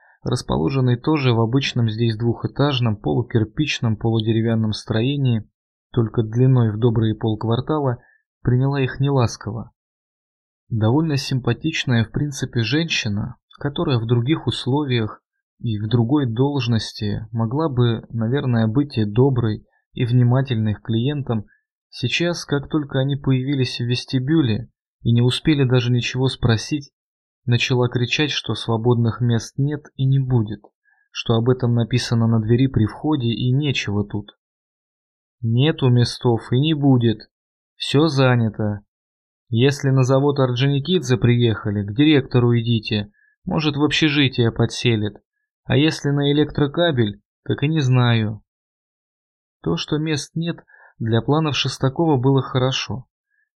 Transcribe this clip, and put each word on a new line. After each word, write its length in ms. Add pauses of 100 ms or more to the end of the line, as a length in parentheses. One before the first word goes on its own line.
(260)
расположенной 720
тоже 360
в 60
обычном 500
здесь 280
двухэтажном, 800
полукирпичном, 960
полудеревянном 800
строении, 760 (460)
только 300
длиной 480
в 80
добрые 360
полквартала, 840 (420)
приняла 400
их 180
неласково. 720 (960)
Довольно 480
симпатичная, 880
в 80
принципе, 520
женщина, 720 (220)
которая 400
в 80
других 400
условиях 720 (380)
и 200
в 80
другой 380
должности 1040
могла 380
бы, 400
наверное, 580
быть 300
и 80
доброй, 600 (280)
и 120
внимательной 680
к 80
клиентам, 640 (440)
сейчас, 560
как 220
только 320
они 160
появились 640
в 60
вестибюле 840 (320)
и 120
не 80
успели 420
даже 280
ничего 360
спросить, 640 (540)
начала 440
кричать, 420
что 240
свободных 640
мест 360
нет 280 (100)
и 100
не 140
будет, 420 (500)
что 240
об 140
этом 260
написано 520
на 120
двери 280
при 180
входе 420
и 240
нечего 540
тут. 320 (1040)
"Нету 480
местов 600
и 80
не 140
будет. 560 (460)
Все 320
занято. 720 (680)
Если 400
на 140
завод 360
Орджоникидзе 760
приехали, 680
к 100
директору 640
идите, 540 (320)
может, 340
в 60
общежитие 680
подселит. 640 (480)
А 120
если 320
на 220
электрокабель, 880 (220)
так 200
и 40
не 120
знаю". 640 (1200)
То, 160
что 200
мест 380
нет, 280 (360)
для 220
планов 340
Шестакова 640
было 240
хорошо. 640 (520)